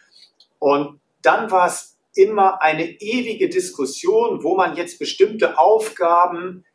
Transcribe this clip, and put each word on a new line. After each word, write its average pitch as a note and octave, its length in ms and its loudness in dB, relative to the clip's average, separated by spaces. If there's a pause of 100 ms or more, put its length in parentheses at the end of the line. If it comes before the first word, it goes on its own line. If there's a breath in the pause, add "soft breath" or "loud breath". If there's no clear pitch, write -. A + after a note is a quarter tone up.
(580 soft breath)
Und D3 420 -2 (200)
dann G#3+ 300 0
war F#3+ 160 2
es - 240 -8 (240)
immer G3 460 2
eine D#3+ 400 -2
ewige A3+ 480 -4
Diskussion, F#3 920 -2
wo E3+ 120 -2
man F3 220 0
jetzt E3+ 220 -8
bestimmte E3+ 600 0
Aufgaben F3 1040 2 (100)